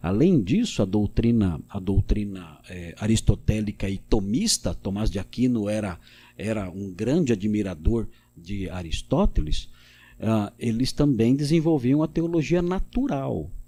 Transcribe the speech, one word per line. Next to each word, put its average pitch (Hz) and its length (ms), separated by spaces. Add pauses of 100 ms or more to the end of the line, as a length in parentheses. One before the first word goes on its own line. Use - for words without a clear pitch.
Além 123 400
disso, 151 400
a 104 40
doutrina, 104 720 (100)
a 101 100
doutrina, 95 760 (120)
eh, 87 280
aristotélica 107 920
e 98 80
tomista, 107 760
Tomás 101 380
de 95 80
Aquino 117 480
era, 104 320 (380)
era 101 340
um 95 200
grande 120 420
admirador 104 760 (280)
de 90 340
Aristóteles, 151 1000 (520)
ah, 104 380
eles 117 320
também 131 440
desenvolviam 151 680
a 156 40
teologia 165 540
natural. 165 920 (160)